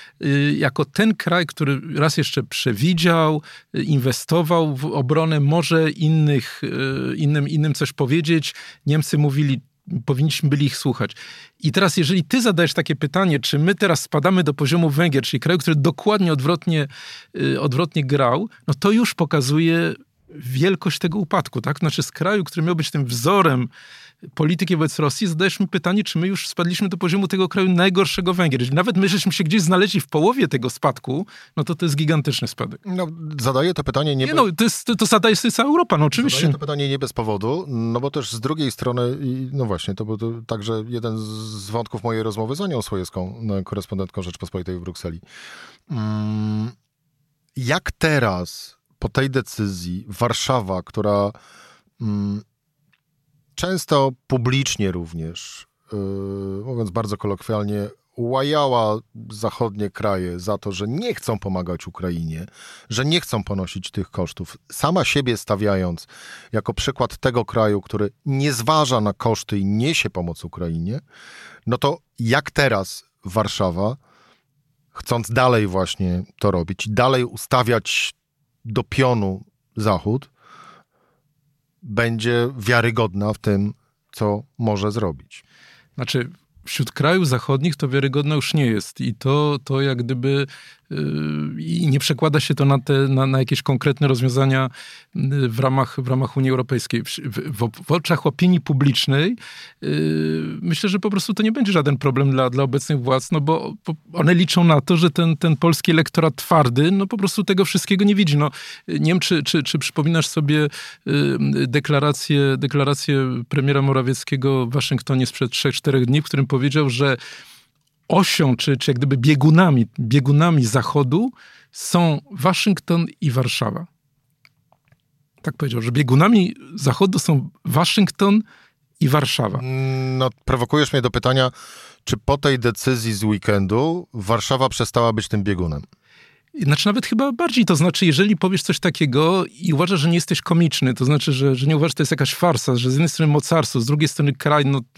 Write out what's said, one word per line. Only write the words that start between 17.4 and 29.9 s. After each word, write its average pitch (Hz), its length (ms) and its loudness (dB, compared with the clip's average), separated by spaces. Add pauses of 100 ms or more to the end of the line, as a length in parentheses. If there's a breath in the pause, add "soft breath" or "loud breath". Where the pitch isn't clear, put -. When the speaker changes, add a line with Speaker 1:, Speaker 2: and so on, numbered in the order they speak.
Speaker 1:
odwrotnie 147 440 -2
grał, 139 440 2 (200 soft breath)
no 147 60 0
to 202 160 2
już 220 240 2
pokazuje 165 800 2 (400)
wielkość 147 640 0
tego 180 200 -2
upadku, 175 420 -2
tak? 135 180 -2
Znaczy, 156 240 -2
z - 100 -8
kraju, 190 320 -2
który 160 220 -4
miał 175 100 0
być 160 140 -4
tym 143 140 -2
wzorem 127 640 2 (680 loud breath)
polityki 165 420 0
wobec 156 220 -2
Rosji, 151 280 0
zadajesz 175 340 -2
mi 190 80 0
pytanie, 190 360 -2
czy - 140 -6
my 170 80 0
już 190 220 -4
spadliśmy 175 400 -2
do 180 80 -4
poziomu 185 320 0
tego 190 200 0
kraju 190 200 0
najgorszego 185 680 2
Węgier. 151 260 2
Jeżeli 127 160 0
nawet 185 200 0
my 190 120 4
żeśmy 180 240 0
się 190 120 -2
gdzieś 180 180 2
znaleźli 185 380 2